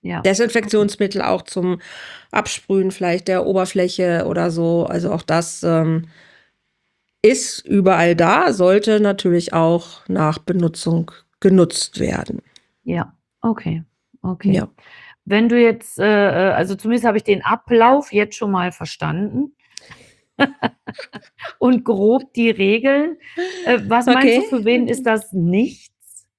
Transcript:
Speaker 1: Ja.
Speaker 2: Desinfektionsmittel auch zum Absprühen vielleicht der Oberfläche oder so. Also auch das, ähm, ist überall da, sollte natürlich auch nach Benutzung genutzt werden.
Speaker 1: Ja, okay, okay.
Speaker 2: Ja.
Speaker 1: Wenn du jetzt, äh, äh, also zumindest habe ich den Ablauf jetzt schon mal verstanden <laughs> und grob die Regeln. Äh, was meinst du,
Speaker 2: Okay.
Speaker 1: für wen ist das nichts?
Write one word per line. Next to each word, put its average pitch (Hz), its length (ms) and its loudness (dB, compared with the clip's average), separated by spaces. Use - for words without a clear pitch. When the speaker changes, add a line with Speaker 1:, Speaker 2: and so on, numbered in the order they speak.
Speaker 1:
Ja. 175 220 -8
Speaker 2:
Desinfektionsmittel 208 960 0
auch - 220 -2
zum 180 380 -4
Absprühen - 640 -2
vielleicht 180 360 -4
der 185 180 0
Oberfläche 180 800 0
oder 170 240 -2
so. 170 360 0
Also 170 260 -4
auch 170 100 -4
das, 165 400 -4
ähm, 165 440 0
ist - 460 2
überall 175 500 4
da, 233 380 2
sollte 202 460 2
natürlich 196 520 0
auch 165 560 0
nach 160 300 0
Benutzung 170 720 -2
genutzt 185 600 2
werden. - 400 -4
Speaker 1:
Ja, 170 280 -4
okay, 165 420 -4
okay. 185 300 -2
Speaker 2:
Ja. - 160 0
Speaker 1:
Wenn 214 240 2
du 233 80 2
jetzt, 233 440 2
äh, 202 480 2
äh, 185 40 2
also 185 220 -2
zumindest 226 320 -2
habe 214 100 2
ich 208 60 -2
den 196 220 -2
Ablauf 240 680 2
jetzt 208 220 -2
schon 208 160 -6
mal 180 220 -2
verstanden 190 800 -6
<laughs> - 1200 -8
und 247 240 2
grob 226 500 0
die 233 160 2
Regeln. 269 680 0
Äh, 247 220 2
was 233 200 2
meinst 254 180 4
du, 269 40 6
Speaker 2:
Okay. 415 100 -2
Speaker 1:
für 240 140 -2
wen 240 240 2
ist 254 160 -4
das 220 280 -2
nichts? - 960 -4